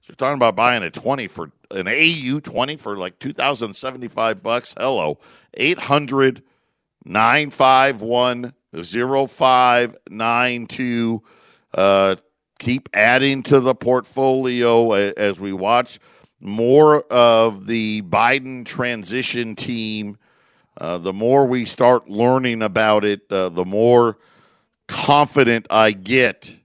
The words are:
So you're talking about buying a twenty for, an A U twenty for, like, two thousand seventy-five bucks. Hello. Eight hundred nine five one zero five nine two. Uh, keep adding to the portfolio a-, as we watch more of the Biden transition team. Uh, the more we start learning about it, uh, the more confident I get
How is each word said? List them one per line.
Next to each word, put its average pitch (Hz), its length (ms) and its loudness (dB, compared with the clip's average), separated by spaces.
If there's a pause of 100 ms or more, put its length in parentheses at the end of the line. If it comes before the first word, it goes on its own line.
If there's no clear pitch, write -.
So - 60 -20
you're - 100 -20
talking 139 220 -4
about 113 180 2
buying 117 260 0
a 82 80 -8
twenty 120 380 -6
for, 80 240 -14 (180)
an 95 160 -6
A 135 180 -2
U 151 360 -4
twenty 139 360 -6
for, 104 200 -12
like, 92 220 -10
two - 160 -10
thousand 117 400 -4
seventy-five 113 680 -6
bucks. 117 360 -6
Hello. 80 400 -4 (360)
Eight 147 240 -2
hundred 135 640 0 (640)
nine 123 460 0
five 131 500 2
one 123 540 -2 (280)
zero 123 440 -2
five 123 680 2 (140)
nine 120 580 -4
two. 117 560 -4 (520)
Uh, 98 420 2 (420)
keep 127 360 -6
adding 127 480 2
to 139 180 4
the 127 140 0
portfolio 123 1200 0
a-, 101 220 0
as 101 220 -2
we 98 140 -8
watch 110 480 -2 (400)
more 131 600 4 (100)
of 113 540 4
the 107 360 -4
Biden 123 640 -2
transition 117 920 -6
team. 107 600 -8 (640)
Uh, 87 160 -6
the 90 160 -6
more 120 320 2
we 123 200 -2
start 123 440 2
learning 120 540 0
about 107 420 2
it, 104 180 -2 (100)
uh, 92 160 0
the 87 160 -4
more 113 520 4 (680)
confident 139 840 2
I 110 200 4
get 107 640 -2 (100)